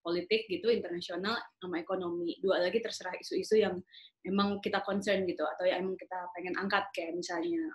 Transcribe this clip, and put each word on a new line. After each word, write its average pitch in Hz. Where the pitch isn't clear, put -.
politik 175
gitu, 185
internasional, 185
sama 180
ekonomi. 175
Dua 180
lagi 185
terserah -
isu-isu -
yang 190
emang 202
kita 196
concern 196
gitu, 160
atau 180
yang 180
emang 190
kita 180
pengen 175
angkat, 196
kayak 165
misalnya 180